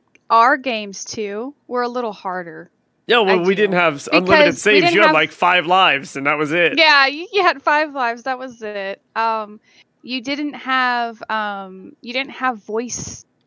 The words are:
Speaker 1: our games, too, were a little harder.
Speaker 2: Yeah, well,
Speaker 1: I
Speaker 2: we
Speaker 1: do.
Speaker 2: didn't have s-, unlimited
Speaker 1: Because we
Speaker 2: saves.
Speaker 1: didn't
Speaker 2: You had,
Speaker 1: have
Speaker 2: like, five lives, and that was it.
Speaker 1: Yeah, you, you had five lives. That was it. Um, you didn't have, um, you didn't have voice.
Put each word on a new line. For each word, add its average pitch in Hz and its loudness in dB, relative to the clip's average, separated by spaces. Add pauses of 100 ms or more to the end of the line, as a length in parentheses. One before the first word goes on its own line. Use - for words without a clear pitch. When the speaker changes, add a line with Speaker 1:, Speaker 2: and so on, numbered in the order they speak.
(280)
Speaker 1:
our 233 4
games, 214 -8
too, 214 -8 (120)
were 247 -6
a 247 -4
little 240 -6
harder. 175 -12 (360)
Speaker 2:
Yeah, 240 2
well, 190 2
Speaker 1:
I - 0
Speaker 2:
we 190 2
Speaker 1:
do. 196 0
Speaker 2:
didn't 196 2
have 165 4
s-, 139 -12
unlimited 185 6
Speaker 1:
Because - 2
we 214 4
Speaker 2:
saves. 202 6
Speaker 1:
didn't 175 2
Speaker 2:
You 196 4
had, 208 6
Speaker 1:
have 220 4
Speaker 2:
like, 156 2
five 180 2
lives, 165 2
and 139 -4
that 147 2
was 151 -2
it. 170 2
Speaker 1:
Yeah, 285 6
you, 302 -6
you 415 2
had 294 2
five 302 0
lives. 240 -4
That 262 -6
was 247 -14
it. 202 -8 (160)
Um, 220 -4 (440)
you 254 -8
didn't 277 -6
have, 247 -2
um, 196 -8
you 233 -12
didn't 262 -6
have 254 -4
voice. - -8 (220)